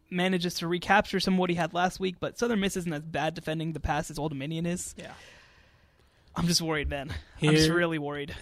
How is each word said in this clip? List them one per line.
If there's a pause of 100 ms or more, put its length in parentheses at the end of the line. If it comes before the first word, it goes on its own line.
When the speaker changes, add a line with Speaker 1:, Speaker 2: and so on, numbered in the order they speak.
Speaker 1:
manages
to
recapture
some
of
what
he
had
last
week,
but
Southern
Miss
isn't
as
bad
defending
the
pass
as
Old
Dominion
is.
Speaker 2:
Yeah. (1300)
Speaker 1:
I'm
just
worried,
man. (300)
I'm
just
Speaker 2:
Here
Speaker 1:
really
worried. (120)